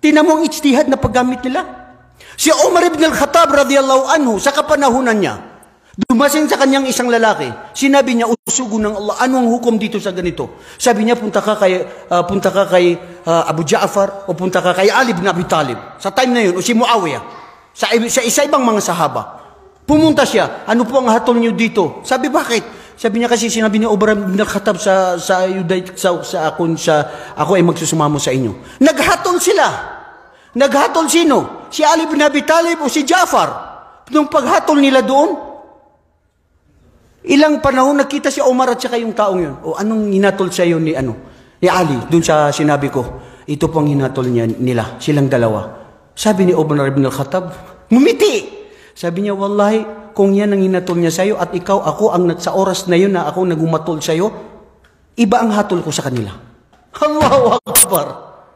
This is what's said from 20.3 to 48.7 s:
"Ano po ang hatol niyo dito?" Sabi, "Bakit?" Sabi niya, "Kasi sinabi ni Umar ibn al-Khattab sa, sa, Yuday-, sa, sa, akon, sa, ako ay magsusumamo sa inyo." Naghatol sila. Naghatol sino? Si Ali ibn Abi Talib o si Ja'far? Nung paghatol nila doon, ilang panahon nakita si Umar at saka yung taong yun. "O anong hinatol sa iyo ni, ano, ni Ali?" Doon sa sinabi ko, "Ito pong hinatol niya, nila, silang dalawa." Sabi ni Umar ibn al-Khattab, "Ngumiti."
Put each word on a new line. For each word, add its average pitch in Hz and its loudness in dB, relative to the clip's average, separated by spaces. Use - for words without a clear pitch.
"Ano 233 2
po 254 0
ang 262 -2
hatol 233 2
niyo 226 0
dito?" 208 -2
Sabi, 254 -2
"Bakit?" 247 -4
Sabi 233 -2
niya, 233 0
"Kasi 233 0
sinabi 220 0
ni 226 0
Umar 214 2
ibn 190 -4
al-Khattab 202 -2
sa, 190 2
sa, 185 -2
Yuday-, 185 -4
sa, 180 0
sa, 156 -4
akon, 165 -2
sa, 147 0
ako 156 0
ay 175 4
magsusumamo 151 0
sa 135 -4
inyo." 120 -6
Naghatol 339 2
sila. 349 0
Naghatol 277 2
sino? 294 0
Si - -2
Ali 320 2
ibn 302 0
Abi 294 2
Talib 330 2
o 294 -2
si 302 -2
Ja'far? 277 2
Nung 294 2
paghatol 311 2
nila 269 4
doon, 277 2
ilang 294 4
panahon 277 2
nakita 285 -2
si 277 -8
Umar 254 2
at 240 -4
saka 240 -6
yung 226 -6
taong 196 0
yun. 143 -6
"O - -6
anong 214 -2
hinatol 196 0
sa 185 0
iyo 170 0
ni, 160 -2
ano, 127 -6
ni 175 0
Ali?" 170 0
Doon 165 2
sa 151 2
sinabi 143 0
ko, 127 -4
"Ito 143 -2
pong 151 0
hinatol 135 -2
niya, 117 0
nila, 117 -2
silang 143 2
dalawa." 117 -2
Sabi 196 2
ni 180 4
Umar 147 0
ibn 135 0
al-Khattab, 147 -4
"Ngumiti." 285 2